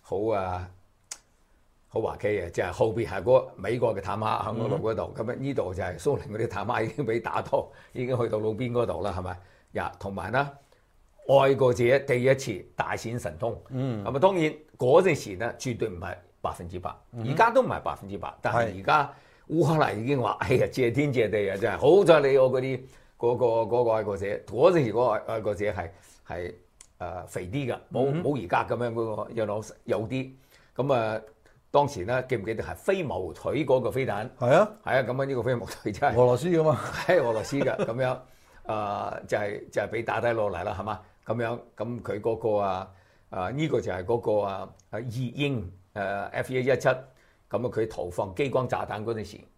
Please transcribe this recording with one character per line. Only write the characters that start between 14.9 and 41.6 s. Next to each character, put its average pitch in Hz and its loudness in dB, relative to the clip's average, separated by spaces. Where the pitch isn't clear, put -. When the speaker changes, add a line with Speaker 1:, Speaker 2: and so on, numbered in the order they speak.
Speaker 1:
陣 185 4
時 104 -6
呢， 113 -4
絕 123 -4
對 113 -2
唔 90 -8
係 92 -8
百 78 -4
分 90 -10
之 90 -10
百， 87 -8
Speaker 2:
嗯 117 -8
哼。 127 -2
Speaker 1:
而 143 0
家 175 6
都 - 4
唔 - 2
係 98 -2
百 - -4
分 101 -16
之 98 -8
百， 82 -8
但 107 -2
係 110 0
而 - -14
家 147 4
Speaker 2:
係。 - -10
Speaker 1:
烏 160 2
克 160 2
蘭 120 2
已 110 -6
經 139 2
話： 110 0
「哎 131 2
呀， 110 4
謝 123 2
天 143 0
謝 113 2
地 104 2
啊， 98 -4
真 104 0
係， 92 -4
好 175 6
彩 160 10
你 135 4
有 131 6
嗰 127 0
啲， 131 -4
嗰 120 0
個， 120 2
嗰 123 4
個 117 2
愛 110 2
國 101 -2
者。」 95 -4
嗰 139 4
陣 160 4
時 104 -2
嗰 - -4
個 123 4
愛， 107 0
愛 113 -2
國 104 -2
者 101 -4
係， 95 -4
係， 87 -8
誒， 87 -10
肥 92 -8
啲 120 -4
㗎， - -2
冇， 123 0
Speaker 2:
嗯 - -2
哼。 160 -2
Speaker 1:
冇 135 -2
而 87 -10
家 120 0
噉 117 -4
樣 117 -2
嗰 113 -2
個， 107 -8
you 113 -2
know， 104 -6
有 117 0
啲。 131 -6
噉 139 0
啊， 110 0
當 143 4
時 90 -6
呢， 123 0
記 127 -2
唔 101 -4
記 110 -2
得 101 -6
係 82 -8
飛 196 -2
毛 90 -6
腿 110 -2
嗰 131 4
個 117 0
飛 131 -2
彈？ 107 -4
Speaker 2:
係 120 0
啊。 180 6
Speaker 1:
係 - -4
啊， 135 2
噉 127 -2
啊， - 2
呢 139 -4
個 120 -2
飛 123 2
毛 113 -6
腿 - -6
真 135 2
係 113 4
Speaker 2:
俄 123 10
羅 123 6
斯 147 0
㗎 165 4
嘛。 147 4
Speaker 1:
係 170 6
俄 117 0
羅 110 -2
斯 135 -4
㗎， 135 2
噉 123 -2
樣， 127 -2
啊， 104 -4
就 117 0
係， 104 -4
就 - 0
係 101 -2
畀 113 -4
打 110 0
低 113 0
落 107 0
嚟 87 -4
啦， 104 -4
係 95 -8
嘛？ 104 -6
噉 113 -2
樣， 120 -2